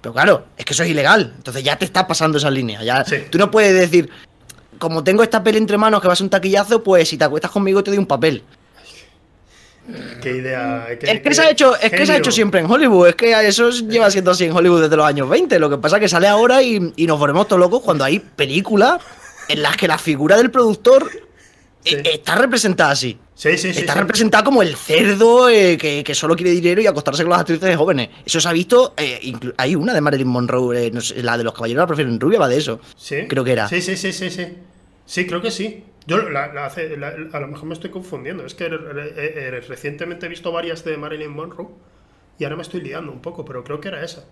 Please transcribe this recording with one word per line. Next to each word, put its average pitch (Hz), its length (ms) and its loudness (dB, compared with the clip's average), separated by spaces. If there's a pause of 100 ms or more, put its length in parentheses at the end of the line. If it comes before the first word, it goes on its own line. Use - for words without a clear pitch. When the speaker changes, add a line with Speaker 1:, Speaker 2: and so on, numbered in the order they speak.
Speaker 1:
Pero 117 140 -12
claro, 156 320 2 (100)
es - 80 -16
que - 80 -8
eso 165 100 -2
es 170 60 -2
ilegal, 160 480 2
entonces 131 260 -10
ya 143 140 -2
te - 80 -2
está 185 220 -2
pasando 160 320 0
esa 143 120 0
línea. 117 320 -4
Ya 127 220 0
Speaker 2:
Sí. 156 120 -4 (120)
Speaker 1:
tú - 80 -4
no 196 140 2
puedes 208 280 4
decir, 170 300 4 (720)
"Como 160 260 -4
tengo 196 180 4
esta 220 220 0
peli 214 140 2
entre 208 180 0
manos 214 240 2
que 180 60 -2
va 180 80 4
a - 20 0
ser 190 80 -2
un 190 60 -4
taquillazo, 202 520 0
pues 180 240 4
si 151 120 -6
te 151 60 2
acuestas 151 260 -2
conmigo 196 340 0
te 196 60 -4
doy 202 80 0
un 190 80 0
papel". 139 360 0 (1800)
Speaker 2:
Qué 127 140 -6
idea, 127 500 -6 (140)
qué, - 60 -6
Speaker 1:
Es 214 80 0
que 220 80 -8
Speaker 2:
qué 294 120 2
Speaker 1:
se 320 80 4
ha 320 80 6
hecho, 269 240 4
es 220 160 0
que 175 60 -2
se 277 60 2
ha 302 40 2
Speaker 2:
genio. 302 120 4
Speaker 1:
hecho 254 120 2
siempre 202 300 2
en 160 100 -2
Hollywood, 226 380 6
es 170 80 4
que 226 320 4
eso 233 220 2
lleva 226 400 2
siendo 190 200 0
así 180 140 2
en 160 80 -2
Hollywood 175 300 4
desde 156 140 4
los 151 100 4
años 143 220 0
veinte. 254 300 0
Lo 151 100 2
que 143 100 -2
pasa 151 180 0
es 208 40 4
que 208 80 0
sale 175 200 2
ahora 240 340 4
y, 208 340 0
y 165 100 0
nos 156 120 0
volvemos 147 300 2
todos 190 100 4
locos 180 220 4
cuando 156 240 0
hay 165 160 0
películas 202 800 0 (480)
en 147 140 -2
las 143 140 -2
que 185 120 -2
la 156 100 0
figura 156 380 2
del 240 140 4
productor 247 600 4 (720)
Speaker 2:
Sí. 170 140 -2
Speaker 1:
e-, 151 160 -2
está 156 240 -4
representada 208 540 2
así. 131 280 -4 (160)
Speaker 2:
Sí, 160 220 0
sí, 185 160 -4
sí, - 80 -4
Speaker 1:
Está 151 140 -2
Speaker 2:
sí. 180 60 0
Speaker 1:
representada 214 440 2
como 277 180 4
el 156 140 0
cerdo, 220 720 4
eh, 190 300 4
que, 147 260 -4
que 147 100 -6
solo 160 220 0
quiere 175 160 -2
dinero 175 300 -2
y 220 40 2
acostarse 147 360 -2
con 165 80 -2
las 175 100 4
actrices 170 340 -2
jóvenes. 147 360 0 (140)
Eso - 140 -4
se 160 100 0
ha 170 40 -2
visto, 240 460 2
eh, 131 240 -4
inclu-, 123 340 -10
hay 135 180 -2
una 170 200 -2
de 151 80 2
Marilyn 135 260 0
Monroe, 123 580 0
eh, 113 60 -2
no 120 80 -8
sé, 117 220 -8
la 120 160 -2
de 120 60 -4
Los 113 100 -4
caballeros 117 280 -4
la 180 40 2
prefieren 139 340 -4
rubia, 190 180 0
va 147 100 2
de 127 100 0
eso. 135 220 -6 (180)
Speaker 2:
Sí. - 300 -10
Speaker 1:
Creo 135 140 -4
que 123 100 -2
era. 107 140 0
Speaker 2:
Sí, 175 140 -4
sí, 185 160 -6
sí, 190 160 -8
sí, 185 180 -8
sí. 175 160 -10 (600)
Sí, 180 200 -6
creo 180 140 -8
que 220 100 -6
sí. 214 340 -10 (220)
Yo 170 120 -2 (100)
la, 147 240 -8
la 143 140 -10
hace, 156 320 -12
la, 143 160 -12 (180)
a 147 80 -10
lo 139 80 -10
mejor 147 180 -18
me 160 80 -12
estoy 165 160 -16
confundiendo. 160 540 -14
Es 135 100 -18
que 170 140 -10
re-, 160 80 -8
re-, 151 320 -14
eh, 151 60 -16 (420)
eh, 120 100 -14
recientemente 151 600 -12
he - 20 -12
visto 170 240 -10
varias 170 320 -10
de 156 140 -8
Marilyn 151 320 -12
Monroe 165 380 -16 (680)
y 151 60 -8
ahora 147 120 -10
me 170 60 -14
estoy 170 200 -12
liando 147 280 -14
un 127 120 -20
poco, 170 240 -14
pero 127 180 -14
creo 147 160 -10
que 196 80 -14
era 160 160 -12
esa. 165 280 -18